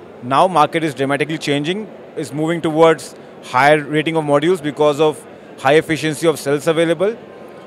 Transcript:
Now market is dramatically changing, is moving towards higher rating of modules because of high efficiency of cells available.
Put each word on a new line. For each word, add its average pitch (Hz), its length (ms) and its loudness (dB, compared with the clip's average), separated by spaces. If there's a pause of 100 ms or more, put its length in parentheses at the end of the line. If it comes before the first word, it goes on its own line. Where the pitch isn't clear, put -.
(240)
Now 135 240 2
market 160 380 2
is 143 100 -4
dramatically 139 420 -2
changing, 156 520 -4 (260)
is 143 160 -8
moving 160 300 -2
towards 160 520 2 (300)
higher 147 400 4
rating 151 320 -2
of 156 80 0
modules 147 400 0
because 147 380 0
of 156 200 0 (360)
high 135 160 2
efficiency 156 540 0
of 147 120 0
cells 143 280 -2
available. 170 500 0 (500)